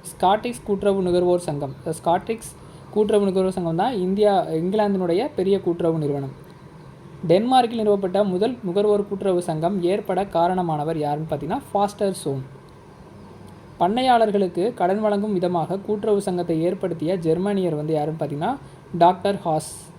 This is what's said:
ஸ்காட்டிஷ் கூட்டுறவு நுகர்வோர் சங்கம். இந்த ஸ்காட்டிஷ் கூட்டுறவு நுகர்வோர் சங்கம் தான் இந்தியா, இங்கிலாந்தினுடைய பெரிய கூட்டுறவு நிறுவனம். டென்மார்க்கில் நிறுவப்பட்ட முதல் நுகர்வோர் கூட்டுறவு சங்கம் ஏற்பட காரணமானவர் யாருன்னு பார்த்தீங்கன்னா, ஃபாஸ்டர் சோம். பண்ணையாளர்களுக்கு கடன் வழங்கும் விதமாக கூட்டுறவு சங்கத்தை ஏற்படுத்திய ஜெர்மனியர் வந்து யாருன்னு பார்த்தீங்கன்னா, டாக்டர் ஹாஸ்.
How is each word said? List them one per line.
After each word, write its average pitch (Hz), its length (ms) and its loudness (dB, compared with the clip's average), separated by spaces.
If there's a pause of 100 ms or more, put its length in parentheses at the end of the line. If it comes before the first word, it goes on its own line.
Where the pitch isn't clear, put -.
ஸ்காட்டிஷ் 220 600 0
கூட்டுறவு 196 380 0
நுகர்வோர் 180 360 2
சங்கம். 143 400 -6
இந்த 160 260 -6
ஸ்காட்டிஷ் 185 520 -2 (340)
கூட்டுறவு 208 340 2
நுகர்வோர் 190 280 2
சங்கம் 170 240 -2
தான் 226 160 0
இந்தியா, 196 540 2
இங்கிலாந்தினுடைய 185 920 0
பெரிய 190 240 2
கூட்டுறவு 170 380 0
நிறுவனம். 139 440 -4 (880)
டென்மார்க்கில் 233 480 4
நிறுவப்பட்ட 202 480 2
முதல் 208 380 0
நுகர்வோர் 202 460 2
கூட்டுறவு 190 340 0
சங்கம் 170 400 -2
ஏற்பட 190 420 0
காரணமானவர் 170 720 0
யாருன்னு 151 400 -2
பார்த்தீங்கன்னா, 175 240 -4 (120)
ஃபாஸ்டர் 202 520 0
சோம். 135 180 -4 (1400)
பண்ணையாளர்களுக்கு 214 960 2
கடன் 190 260 0
வழங்கும் 208 320 0
விதமாக 180 460 0
கூட்டுறவு 208 420 0
சங்கத்தை 175 420 -2
ஏற்படுத்திய 175 540 -2
ஜெர்மனியர் 175 580 0
வந்து 151 180 -4
யாருன்னு 151 320 -2
பார்த்தீங்கன்னா, 165 320 -4 (420)
டாக்டர் 185 460 4
ஹாஸ். - 540 -4